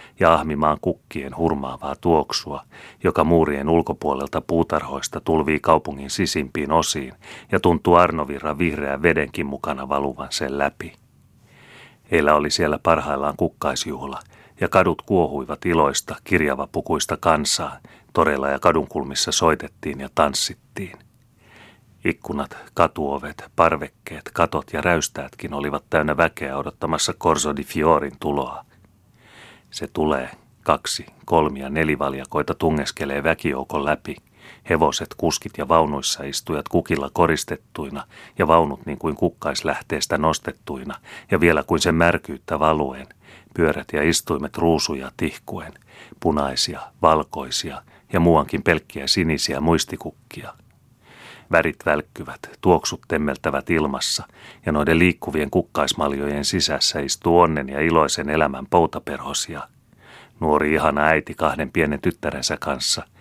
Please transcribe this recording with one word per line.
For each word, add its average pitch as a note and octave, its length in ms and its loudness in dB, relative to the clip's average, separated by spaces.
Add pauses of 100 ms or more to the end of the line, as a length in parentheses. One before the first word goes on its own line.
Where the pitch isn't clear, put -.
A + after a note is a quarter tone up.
(200)
ja E2 140 6
ahmimaan D2+ 460 0
kukkien C#2+ 560 -6
hurmaavaa C#2 640 -4
tuoksua, D#2 640 0 (400)
joka E2 200 2
muurien D2+ 440 2
ulkopuolelta D#2 720 0
puutarhoista - 800 -2
tulvii D#2 400 0
kaupungin D2 500 2
sisimpiin D2+ 640 -2
osiin D2+ 420 0 (380)
ja F#2+ 80 2
tuntuu F2 340 4
Arnovirran D2+ 640 2
vihreän D2 440 -2
vedenkin D#2+ 440 0
mukana C2+ 420 -8
valuvan C#2 420 -4
sen C#2 280 -4
läpi. C#2+ 340 -4 (1160)
Heillä D2+ 240 4
oli D2+ 160 2
siellä D2+ 320 0
parhaillaan D2 540 0
kukkaisjuhla – C#2 840 -6 (400)
ja F2+ 80 -2
kadut F#2 340 2
kuohuivat D2 640 -2
iloista D#2 580 2
kirjavapukuista D#2 920 -2
kansaa, D2+ 600 0 (360)
toreilla D2 360 2
ja C#2 100 -2
kadunkulmissa C#2+ 720 0
soitettiin D2+ 680 -2
ja C#2+ 140 -12
tanssittiin. - 840 -2 (1080)
Ikkunat, - 520 -6 (180)
katuovet, D2 680 -2 (120)
parvekkeet, D#2 760 0
katot - 400 -2
ja D#2 80 -4
räystäätkin D2 720 -2
olivat C#2+ 360 -6
täynnä D2+ 260 2
väkeä D2 400 0
odottamassa D#2 580 -4
Corso D2+ 420 0
di C#2+ 80 -6
Fiorin D2+ 560 0
tuloa. C#2+ 440 -4 (1040)
Se - 220 -10
tulee, D2 380 0 (320)
kaksi, - 440 -2 (180)
kolmi D2+ 360 2
ja C2+ 80 -8
nelivaljakoita C#2+ 840 -2
tungeskelee C#2+ 680 -2
väkijoukon D2 640 -2
läpi, D2 320 -4 (540)
hevoset, D#2 460 0
kuskit - 420 -2
ja D2 100 -4
vaunuissa D2 560 2
istujat C#2+ 440 -6
kukilla D2+ 440 -2
koristettuina D#2 920 -2 (340)
ja F2+ 80 4
vaunut D#2+ 400 4
niin D2 120 -8
kuin D#2 180 -4
kukkaislähteestä - 1040 -2
nostettuina D2 760 -4 (360)
ja F#2 100 2
vielä D#2 220 4
kuin E2 180 0
sen E2+ 140 2
märkyyttä E2 640 0
valuen, D2 480 0 (480)
pyörät D#2 380 0
ja D#2 160 2
istuimet D2+ 480 -2
ruusuja D2+ 600 0
tihkuen, - 560 -8 (480)
punaisia, D2 600 0 (220)
valkoisia D2+ 800 0 (300)
ja G2 80 2
muuankin D#2+ 420 4
pelkkiä D2+ 440 -2
sinisiä D#2 540 -2
muistikukkia. - 920 -2 (1000)
Värit D#2+ 240 4 (100)
välkkyvät, - 540 -2 (200)
tuoksut F2+ 480 2
temmeltävät C#2+ 600 -2
ilmassa, D2+ 560 -2 (400)
ja D#2+ 60 0
noiden D2+ 260 2
liikkuvien D#2 520 0
kukkaismaljojen C#2+ 920 -2
sisässä D2+ 560 -2
istuu E2+ 400 2
onnen D2+ 280 2
ja C#2 120 -4
iloisen D#2 480 2
elämän C#2+ 420 0
poutaperhosia. D2+ 1000 -2 (720)
Nuori D2+ 320 2
ihana D2+ 320 2
äiti D#2 300 2
kahden C#2+ 380 -2
pienen D2+ 280 0
tyttärensä D2 600 -4
kanssa – - 420 -4 (180)